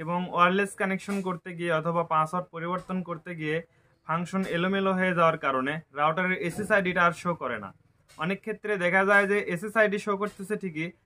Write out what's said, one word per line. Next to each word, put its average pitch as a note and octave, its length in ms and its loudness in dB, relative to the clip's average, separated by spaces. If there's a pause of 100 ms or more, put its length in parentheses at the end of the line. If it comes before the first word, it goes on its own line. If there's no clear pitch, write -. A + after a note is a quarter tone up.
এবং F3 160 -2 (140)
ওয়্যারলেস F#3 480 4
কানেকশন F#3+ 360 -2 (100)
করতে F3+ 320 -6
গিয়ে E3+ 220 0
অথবা E3+ 220 0 (100)
পাসওয়ার্ড D#3+ 420 0
পরিবর্তন F3 440 -4 (100)
করতে E3+ 220 -8 (100)
গিয়ে D#3 160 -2 (500)
ফাংশন F3 360 -2 (140)
এলোমেলো F#3+ 420 2
হয়ে F#3 200 2
যাওয়ার E3 260 6
কারণে C3+ 280 0 (280)
রাউটারের F3+ 360 2 (120)
এসএসআইডিটা F3+ 580 0
আর E3+ 160 2
শো F3+ 80 -2 (120)
করে B2 220 -4
না। F#2 60 -12 (480)
অনেক F3+ 260 -2
ক্ষেত্রে G#3+ 280 -6 (120)
দেখা F#3+ 260 4
যায় G3+ 200 6
যে G#3 80 2 (160)
এসএসআইডি G#3 520 2
শো G#3+ 60 2 (100)
করতেছে G3+ 400 -6
ঠিকই E3 260 -4 (180)